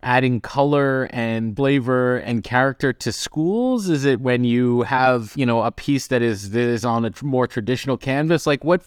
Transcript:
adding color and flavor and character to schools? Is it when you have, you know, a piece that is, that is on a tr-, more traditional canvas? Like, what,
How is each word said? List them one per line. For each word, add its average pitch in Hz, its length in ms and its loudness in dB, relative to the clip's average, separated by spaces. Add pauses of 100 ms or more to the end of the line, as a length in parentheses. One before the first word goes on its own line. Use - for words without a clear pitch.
adding 127 380 2
color 139 680 0
and 113 440 -4
flavor 127 600 2
and 113 260 -4
character 131 500 0
to - 180 -4
schools? 208 800 -2
Is 143 140 0
it 135 160 2
when 123 240 0
you 120 400 2
have, 127 520 0
you 139 100 -2
know, 117 180 2
a 113 80 -2
piece - 360 -2
that 123 140 0
is, 101 300 0
that 113 80 0
is 120 240 0
on 117 220 0
a 110 40 -4
tr-, - 160 -10
more 127 220 0
traditional 123 500 -4
canvas? 147 480 0
Like, 147 180 0
what, 175 240 0